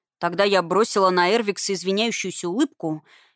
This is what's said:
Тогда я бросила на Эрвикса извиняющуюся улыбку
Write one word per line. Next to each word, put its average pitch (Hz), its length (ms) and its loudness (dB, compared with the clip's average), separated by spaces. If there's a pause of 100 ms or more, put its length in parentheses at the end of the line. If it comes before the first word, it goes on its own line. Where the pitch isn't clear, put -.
(200)
Тогда 175 240 0
я 196 180 4
бросила 190 480 2
на 180 260 4
Эрвикса 202 380 -2
извиняющуюся 190 760 -4
улыбку 175 560 -4 (320)